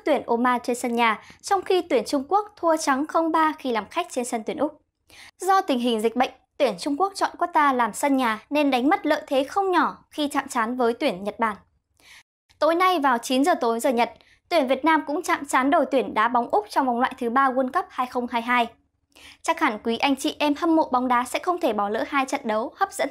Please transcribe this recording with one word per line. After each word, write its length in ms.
tuyển 220
Oman 360
trên 140
sân 200
nhà, 260
trong 200
khi 200
tuyển 240
Trung 220
Quốc 280
thua 200
trắng 300
không 260
ba 260
khi 140
làm 180
khách 200
trên 140
sân 220
tuyển 120
Úc. 220
Do 220
tình 180
hình 220
dịch 160
bệnh, 140
tuyển 220
Trung 180
Quốc 200
chọn 220
Qatar 360
làm 180
sân 240
nhà 220
nên 200
đánh 180
mất 180
lợi 200
thế 180
không 260
nhỏ 400
khi 180
chạm 200
trán 280
với 180
tuyển 300
Nhật 140
Bản. 180
Tối 160
nay 240
vào 200
chín 260
giờ 100
tối 260
giờ 100
Nhật, 220
tuyển 200
Việt 160
Nam 220
cũng 160
chạm 240
trán 240
đội 200
tuyển 240
đá 140
bóng 220
Úc 200
trong 160
vòng 140
loại 180
thứ 120
ba 200
World 220
Cup 160
hai 180
không 240
hai 120
hai. 240
Chắc 180
hẳn 240
quý 120
anh 200
chị 220
em 160
hâm 220
mộ 160
bóng 160
đá 160
sẽ 140
không 220
thể 120
bỏ 160
lỡ 200
hai 180
trận 180
đấu 320
hấp 160
dẫn 180